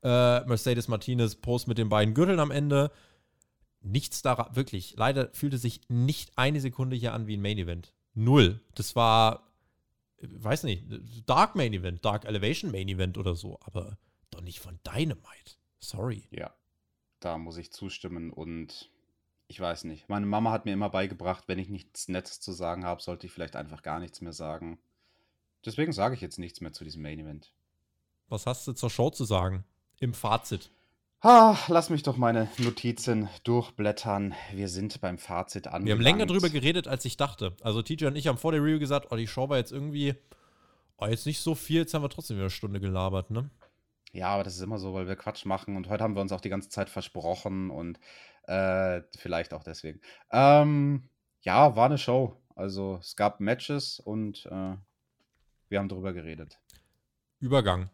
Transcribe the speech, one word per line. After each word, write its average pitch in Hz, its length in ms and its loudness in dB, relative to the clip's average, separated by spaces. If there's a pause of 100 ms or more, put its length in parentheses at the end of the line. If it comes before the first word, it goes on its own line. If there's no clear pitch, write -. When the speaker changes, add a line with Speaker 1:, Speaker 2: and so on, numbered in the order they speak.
Speaker 1:
Äh, 123 420 4
Mercedes 120 420 0
Martinez 117 480 0
Post 120 320 -2
mit 113 100 0
den 113 120 0
beiden 107 240 4
Gürteln 175 260 4
am 147 120 2
Ende. 143 400 2 (880)
Nichts - 420 -4
daran, 120 320 0
wirklich, 113 420 -6
leider 131 360 2
fühlte - 260 -2
sich 117 280 -4
nicht 123 480 0
eine 143 240 2
Sekunde 127 360 -2
hier 117 180 -2
an 113 140 -4
wie 107 100 -4
ein 101 40 -2
Main 101 180 -2
Event. 85 340 -6 (220)
Null. 113 440 6 (140)
Das - 220 -6
war, 113 560 4 (680)
weiß 110 420 -4
nicht, 101 220 -4 (420)
Dark 170 280 4
Main 127 180 2
Event, 90 300 -4
Dark 107 220 0
Elevation 107 460 -2
Main 95 160 -4
Event 92 320 -2
oder 90 160 0
so, 98 280 -10
aber 92 360 -10 (320)
doch - 100 -14
nicht 87 180 -14
von 87 240 -16
Dynamite. - 760 -6 (220)
Sorry. 107 520 -8
Speaker 2:
Ja, - 200 -10 (680)
da 85 180 -4
muss 82 200 -10
ich 85 140 -14
zustimmen 87 600 -10
und 82 580 -12 (580)
ich - 120 -20
weiß 85 240 -4
nicht. 78 260 -12
Meine 101 160 -2
Mama 107 260 2
hat 110 140 -2
mir 104 80 -4
immer 101 160 -2
beigebracht, 95 560 -4
wenn 92 140 -6
ich 92 100 -8
nichts - 380 -12
Nettes 92 320 -8
zu - 140 -10
sagen 90 320 -6
habe, 87 180 -6
sollte 87 240 -10
ich - 60 -18
vielleicht 82 220 -10
einfach 76 280 -12
gar 80 160 -6
nichts 85 200 -14
mehr 85 140 -12
sagen. 82 460 -10 (840)
Deswegen 147 300 -2
sage 113 220 0
ich - 60 -10
jetzt 87 180 -12
nichts 85 200 -12
mehr 80 140 -12
zu - 100 -16
diesem 78 200 -12
Main 76 160 -10
Event. 76 340 -16 (760)
Speaker 1:
Was - 180 -6
hast 127 200 -6
du 135 60 -6
zur 120 160 -4
Show - 220 0
zu - 140 -6
sagen? 95 380 0 (360)
Im 123 160 -2
Fazit. - 560 -2 (500)
Speaker 2:
Ah, 220 360 12 (120)
lass 165 200 4
mich 151 140 0
doch 127 140 0
meine 113 400 4
Notizen 117 720 0 (160)
durchblättern. 104 880 0 (180)
Wir 98 140 -4
sind 95 340 -6
beim 90 160 -4
Fazit 92 480 -6
Speaker 1:
Wir - 60 -10
haben 87 120 -4
länger 104 120 2
Speaker 2:
angelangt. 170 340 2
Speaker 1:
drüber 180 200 2
geredet, 151 380 0
als 131 180 -4
ich 123 120 -8
dachte. 107 440 -4
Also 113 200 0
T 131 120 -6
J 151 180 -2
und 143 40 -6
ich 143 120 -2
haben 131 100 0
vor 160 140 -2
der 156 100 2
Review 156 160 4
gesagt, 143 320 0
oh, 123 60 -4
die 113 100 -2
Show 127 240 -4
war 143 80 2
jetzt 123 140 -2
irgendwie, 143 440 -2 (840)
oh, 104 80 -2
jetzt 113 200 -2
nicht 147 140 -4
so 160 160 0
viel, 156 220 0
jetzt 160 160 0
haben 151 100 0
wir 143 60 -2
trotzdem - 260 -10
wieder 98 80 -2
eine 95 80 0
Stunde 101 280 -6
gelabert, 95 520 -2
ne? 123 180 -4 (600)
Speaker 2:
Ja, 90 160 -4
aber 98 160 0
das 90 120 -8
ist 90 60 -10
immer 104 160 -6
so, 95 160 -6
weil 92 140 -4
wir 95 80 -4
Quatsch - 300 -10
machen 98 320 -4
und 90 120 -8
heute 104 140 -2
haben 107 120 0
wir 98 60 -2
uns 98 120 -2
auch 92 80 -6
die 104 80 -6
ganze 98 200 -6
Zeit 98 200 -4
versprochen 92 840 -6
und, 85 280 -10 (440)
äh, 95 580 0 (160)
vielleicht 85 360 -4
auch 78 100 -12
deswegen. 80 380 -12 (300)
Ähm, 143 760 6 (320)
ja, 117 340 6
war 113 100 6
eine 143 120 4
Show. 127 380 0 (200)
Also 95 460 -6
es - 140 -14
gab 104 240 2
Matches 127 600 -2
und, 107 460 -6
äh, 95 300 -8 (920)
wir 98 100 0
haben 98 100 -2
drüber 95 240 -6
geredet. 80 460 -12 (800)
Speaker 1:
Übergang. 101 540 2